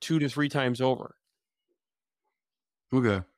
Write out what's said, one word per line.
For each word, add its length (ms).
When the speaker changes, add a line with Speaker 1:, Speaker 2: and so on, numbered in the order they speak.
Speaker 1:
two 180
to 100
three 220
times 320
over. 320
Speaker 2:
Okay, 320